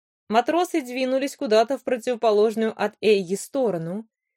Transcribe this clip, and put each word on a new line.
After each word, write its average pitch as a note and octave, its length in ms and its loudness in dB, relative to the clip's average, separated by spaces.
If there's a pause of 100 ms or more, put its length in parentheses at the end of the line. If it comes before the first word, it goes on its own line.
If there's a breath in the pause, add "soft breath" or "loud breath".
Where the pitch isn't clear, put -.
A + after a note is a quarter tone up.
(280)
матросы D#4 520 2
двинулись C4 560 -4
куда-то A#3 400 2
в - 80 -16
противоположную A3 880 0
от G#3+ 280 -4
Эйи G3 340 2
сторону, G3 720 -4 (280)